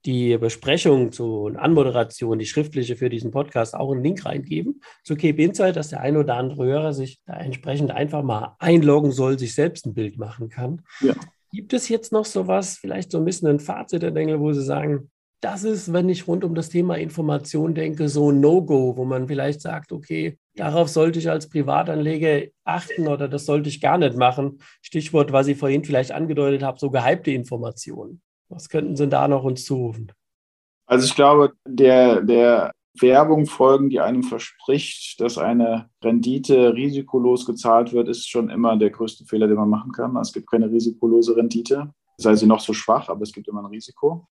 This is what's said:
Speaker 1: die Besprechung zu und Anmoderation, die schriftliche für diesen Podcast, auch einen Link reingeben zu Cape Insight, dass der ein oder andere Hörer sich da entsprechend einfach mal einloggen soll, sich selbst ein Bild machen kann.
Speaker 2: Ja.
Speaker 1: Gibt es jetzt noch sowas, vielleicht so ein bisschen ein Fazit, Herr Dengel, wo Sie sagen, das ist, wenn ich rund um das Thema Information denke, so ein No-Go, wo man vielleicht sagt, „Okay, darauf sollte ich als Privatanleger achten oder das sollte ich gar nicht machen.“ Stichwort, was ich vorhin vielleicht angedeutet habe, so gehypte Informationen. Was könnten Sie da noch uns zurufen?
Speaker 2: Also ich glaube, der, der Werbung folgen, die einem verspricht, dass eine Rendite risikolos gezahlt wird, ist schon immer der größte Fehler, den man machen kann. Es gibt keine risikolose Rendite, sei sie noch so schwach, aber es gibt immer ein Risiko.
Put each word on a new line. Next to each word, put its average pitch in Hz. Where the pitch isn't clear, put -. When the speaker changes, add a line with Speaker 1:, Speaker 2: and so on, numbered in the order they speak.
Speaker 1:
die 123
Besprechung 131
zu 113
und 107
Anmoderation, 123
die 110
schriftliche 131
für 127
diesen 113
Podcast, 131
auch 139
einen 127
Link 185
reingeben 156
zu 156
Cape 151
Insight, 185
dass 151
der -
ein 147
oder 135
andere 131
Hörer 147
sich 131
da -
entsprechend 143
einfach 147
mal 110
einloggen 151
soll, 131
sich 123
selbst 170
ein 110
Bild 107
machen 113
kann. 131
Speaker 2:
Ja. 262
Speaker 1:
Gibt 202
es 240
jetzt 220
noch 214
sowas, 190
vielleicht 190
so 170
ein 160
bisschen 180
ein 147
Fazit, -
Herr 170
Dengel, 156
wo 151
Sie 139
sagen, 143
das 190
ist, 208
wenn 180
ich 180
rund 175
um 170
das 160
Thema 175
Information 156
denke, 156
so 147
ein 139
No-Go, 143
wo 127
man 131
vielleicht 143
sagt, 165
„Okay, 160
darauf 165
sollte 165
ich 165
als 160
Privatanleger 151
achten 170
oder 143
das 143
sollte 151
ich -
gar 147
nicht 135
machen.“ 131
Stichwort, 156
was 139
ich 143
vorhin 143
vielleicht 131
angedeutet 143
habe, 131
so 135
gehypte 135
Informationen. 120
Was 175
könnten 147
Sie 147
da 139
noch 139
uns 131
zurufen? 113
Speaker 2:
Also 127
ich -
glaube, 143
der, 127
der 117
Werbung 147
folgen, 135
die 123
einem 123
verspricht, -
dass 117
eine 113
Rendite 123
risikolos 131
gezahlt 120
wird, 120
ist 117
schon 113
immer 113
der 107
größte -
Fehler, 107
den 104
man 107
machen 107
kann. 120
Es 113
gibt -
keine 110
risikolose 117
Rendite, 120
sei 107
sie 110
noch 110
so -
schwach, -
aber 101
es 107
gibt 107
immer 104
ein 101
Risiko. 147